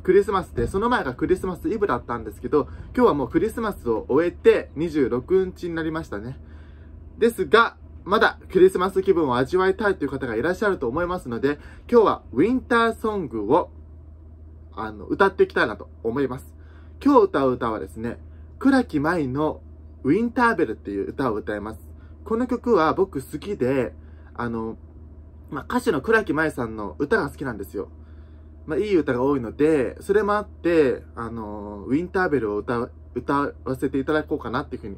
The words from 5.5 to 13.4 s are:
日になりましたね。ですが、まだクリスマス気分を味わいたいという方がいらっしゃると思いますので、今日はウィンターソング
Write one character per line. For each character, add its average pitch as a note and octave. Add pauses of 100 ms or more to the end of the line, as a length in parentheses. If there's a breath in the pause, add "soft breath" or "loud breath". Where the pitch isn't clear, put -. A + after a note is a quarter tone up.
日 F3+
に E3+
な D#3+
り D#3+
ま D#3+
し -
た G2+
ね。 A#2+ (800 loud breath)
で A3
す G3
が、 G#3 (300)
ま G3
だ A3 (120)
ク F3+
リ F#3
ス -
マ F#3
ス F#3+
気 F#3+
分 D#3+
を A#2+
味 B2+
わ F#3
い F#3+
た G#3
い F#3+
と D3
い -
う -
方 C3+
が A2+
い A2+
ら E3
っ -
し F#3
ゃ G#3
る F#3
と C#3
思 D#3
い F3
ま F3+
す F3
の A#2
で、 C#3 (320 loud breath)
今 A#3+
日 G#3
は C3 (100)
ウ B2+
ィ A3
ン C4
タ A#3
ー A3
ソ A3
ン F#3
グ G#2+